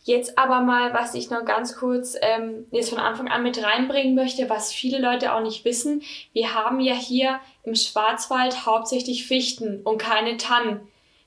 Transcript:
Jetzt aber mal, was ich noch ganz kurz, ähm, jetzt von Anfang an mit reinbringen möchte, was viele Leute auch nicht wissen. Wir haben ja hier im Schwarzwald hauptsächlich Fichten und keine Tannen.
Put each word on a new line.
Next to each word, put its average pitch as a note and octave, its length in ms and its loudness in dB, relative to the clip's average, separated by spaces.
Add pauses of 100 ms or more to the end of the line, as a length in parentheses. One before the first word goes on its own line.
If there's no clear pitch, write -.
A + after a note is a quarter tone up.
Jetzt B3 320 2
aber C4 240 4
mal, B3 320 2
was A#3+ 220 -2
ich B3 160 -6
noch A#3 140 -4
ganz A3 320 -2
kurz, B3 440 -2
ähm, A3+ 520 0
jetzt A#3 180 0
von A#3 80 -4
Anfang A3+ 300 -2
an A#3+ 160 0
mit A#3+ 180 -2
reinbringen C4 540 2
möchte, B3+ 340 0
was - 220 -2
viele C4 280 -2
Leute B3 320 0
auch A3+ 100 0
nicht A3 220 -6
wissen. D4 380 0 (300)
Wir A3+ 220 0
haben A#3 260 2
ja C4 140 2
hier B3+ 440 0 (240)
im A3+ 140 -4
Schwarzwald B3 880 0
hauptsächlich B3 600 0
Fichten A3+ 560 -2
und A3 160 0
keine A3+ 400 0
Tannen. A#3 420 0 (460)